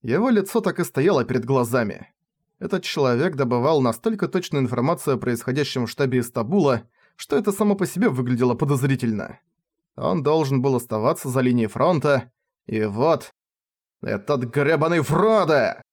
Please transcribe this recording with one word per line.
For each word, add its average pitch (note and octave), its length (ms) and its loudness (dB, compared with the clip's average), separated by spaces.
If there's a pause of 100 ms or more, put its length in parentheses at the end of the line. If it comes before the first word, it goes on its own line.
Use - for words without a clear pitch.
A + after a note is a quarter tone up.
Его E3 280 0
лицо G#3 320 2
так F3+ 180 -4
и F3+ 40 -2
стояло E3 400 0
перед A#2+ 220 -2
глазами. A#2+ 680 -2 (460)
Этот F#3 240 -4
человек C#3 520 0
добывал C3 460 0
настолько F3+ 460 -2
точную D#3 360 -2
информацию B2+ 520 0
о G#2+ 40 -6
происходящем B2 640 -2
в A2 40 -10
штабе B2+ 300 0
Истамбула, B2 640 0 (320)
что - 220 -2
это G#3+ 140 0
само G#3 240 0
по G3 100 0
себе F#3+ 240 0
выглядело B2 440 0
подозрительно. B2+ 880 -2 (560)
Он E3 280 -2
должен C#3+ 380 2
был C3+ 140 2
оставаться A#2+ 540 -2
за B2+ 120 0
линией A#2+ 260 2
фронта, C#3 640 0 (340)
и A2 200 -4
вот... A#2 460 0 (680)
«Этот A#2+ 420 -2
грёбаный D3+ 580 0
Фродо!» D#3 800 2 (120)